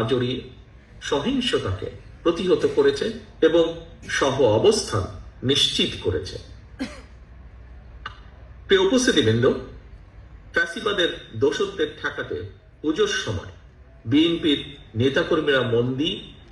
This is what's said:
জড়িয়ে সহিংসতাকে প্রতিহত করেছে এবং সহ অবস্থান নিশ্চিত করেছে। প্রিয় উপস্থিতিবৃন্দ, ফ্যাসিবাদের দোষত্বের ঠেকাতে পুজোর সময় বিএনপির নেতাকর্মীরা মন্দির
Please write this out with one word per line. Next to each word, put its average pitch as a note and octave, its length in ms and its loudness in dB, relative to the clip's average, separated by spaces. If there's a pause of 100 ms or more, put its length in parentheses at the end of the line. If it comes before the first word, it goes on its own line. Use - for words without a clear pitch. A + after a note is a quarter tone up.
জড়িয়ে B2 300 -2 (600)
সহিংসতাকে D3 880 -2 (340)
প্রতিহত F3 400 2 (140)
করেছে C#3 300 2 (360)
এবং D#3+ 220 6 (440)
সহ C3+ 260 0 (240)
অবস্থান A#2 460 2 (380)
নিশ্চিত - 480 0 (140)
করেছে। - 320 -4 (2250)
প্রিয় F#3+ 220 4
উপস্থিতিবৃন্দ, A#2+ 560 2 (1080)
ফ্যাসিবাদের G#3+ 580 0 (260)
দোষত্বের D3+ 600 0
ঠেকাতে - 380 -8 (460)
পুজোর D#3+ 300 0 (120)
সময় - 280 -6 (540)
বিএনপির D#3 540 4 (360)
নেতাকর্মীরা C3+ 680 2
মন্দির C3 520 0 (380)